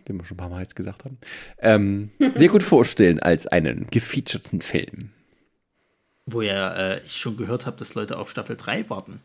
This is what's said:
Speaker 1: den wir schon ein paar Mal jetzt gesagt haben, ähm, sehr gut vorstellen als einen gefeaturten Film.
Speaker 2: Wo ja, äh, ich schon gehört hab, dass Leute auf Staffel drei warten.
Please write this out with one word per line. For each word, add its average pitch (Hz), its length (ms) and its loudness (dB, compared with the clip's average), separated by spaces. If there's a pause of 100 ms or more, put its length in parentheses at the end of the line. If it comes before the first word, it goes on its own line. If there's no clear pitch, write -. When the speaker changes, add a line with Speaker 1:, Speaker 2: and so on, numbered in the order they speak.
Speaker 1:
den 98 100 -8
wir 85 60 -12
schon 90 120 -16
ein - 20 -12
paar 90 120 -10
Mal 90 120 -8
jetzt - 120 -14
gesagt 92 300 -12
haben, 131 140 -16 (420)
ähm, 104 500 4 (240)
sehr 165 140 8
gut 208 160 6
vorstellen 113 560 6
als 82 260 2
einen 78 440 0
gefeaturten - 720 -4
Film. - 480 -6 (1160)
Speaker 2:
Wo 113 160 -4
ja, 98 320 -2 (200)
äh, - 100 -8
ich - 120 -14
schon 113 200 -8
gehört 120 300 -6
hab, - 100 -8
dass - 180 -14
Leute 107 240 -8
auf 104 120 -10
Staffel - 260 -10
drei 208 340 -8
warten. - 340 -10